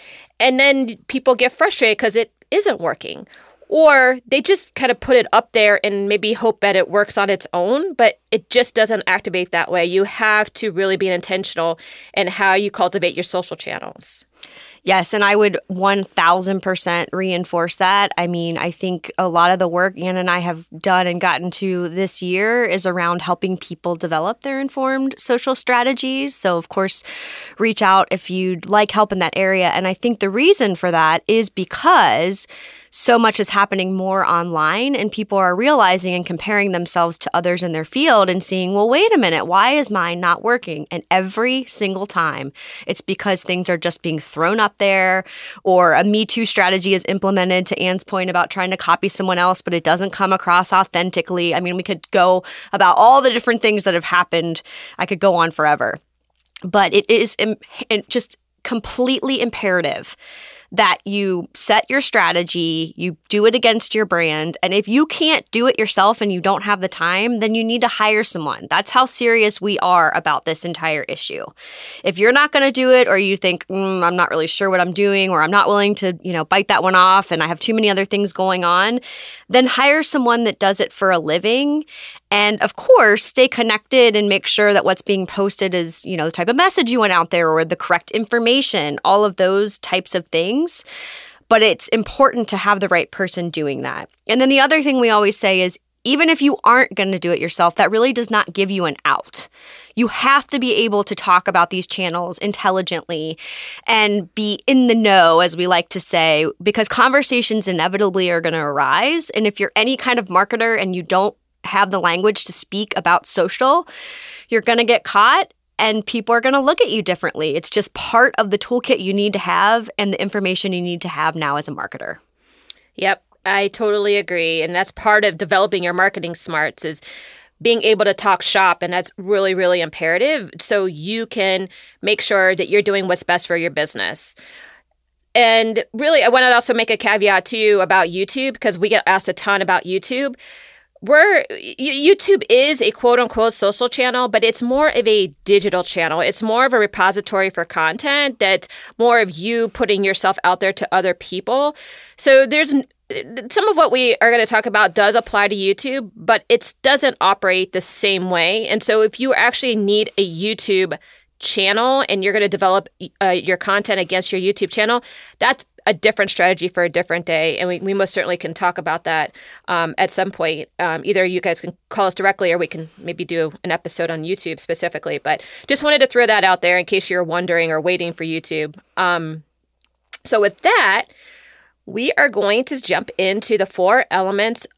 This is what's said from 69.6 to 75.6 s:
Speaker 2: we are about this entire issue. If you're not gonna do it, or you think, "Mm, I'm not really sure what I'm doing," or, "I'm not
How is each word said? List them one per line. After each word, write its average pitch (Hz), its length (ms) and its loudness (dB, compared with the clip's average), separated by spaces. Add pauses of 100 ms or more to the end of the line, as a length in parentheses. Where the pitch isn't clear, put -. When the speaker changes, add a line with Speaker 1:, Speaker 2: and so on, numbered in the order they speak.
Speaker 2:
we 202 180 -2
are 175 380 2
about 156 300 -2
this 160 180 -4
entire 160 400 -6
issue. - 400 -10 (580)
If 175 160 -2
you're 220 140 4
not 294 180 4
gonna 277 220 4
do 254 180 2
it, 254 160 8
or 196 100 2
you 196 200 0
think, 180 320 -2
"Mm, 190 340 -2
I'm 175 140 2
not 175 140 2
really 160 180 -2
sure 196 200 -2
what 185 120 2
I'm 180 120 0
doing," 196 380 0
or, 160 120 2
"I'm 156 80 0
not 202 180 4